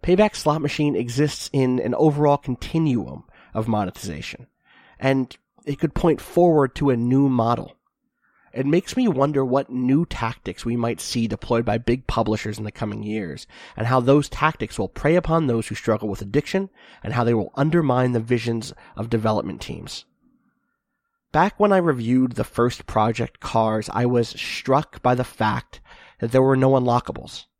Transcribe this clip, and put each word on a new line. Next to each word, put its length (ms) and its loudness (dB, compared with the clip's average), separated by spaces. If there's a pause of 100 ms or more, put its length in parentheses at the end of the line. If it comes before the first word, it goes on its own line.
Payback's 360 4
slot 220 0
machine 360 0
exists 560 -2
in 260 2
an 160 -2
overall 420 4
continuum 840 -4 (300)
of 160 -4
monetization, 800 -6 (520)
and 380 -2 (280)
it 140 -6
could 140 -2
point 260 2
forward 560 2
to 140 0
a 80 2
new 320 2
model. 480 0 (760)
It 120 -2
makes 320 0
me 100 2
wonder 380 2
what 240 0
new 360 2
tactics 600 -8
we 100 -2
might 240 -2
see 260 -2
deployed 380 -2
by 140 0
big 280 -2
publishers 520 -2
in 80 -8
the 60 -10
coming 300 -8
years, 460 -8 (300)
and 100 -2
how 140 2
those 260 4
tactics 500 -4
will 120 -4
prey 260 0
upon 320 0
those 200 -2
who 80 -8
struggle 340 -2
with 120 -6
addiction, 480 -2 (320)
and 120 -8
how 100 0
they 100 2
will 220 -2
undermine 560 2
the 80 0
visions 540 -2 (240)
of 120 -6
development 520 -2
teams. 420 -12 (1300)
Back 300 2
when 100 6
I 60 6
reviewed 560 2
the 100 -4
first 440 -2
Project 520 -2
Cars, 540 -2
I 120 0
was 220 2
struck 720 -4
by 140 4
the 80 -2
fact 560 -4 (400)
that 140 -4
there 80 6
were 160 4
no 140 4
unlockables. 720 -2 (140)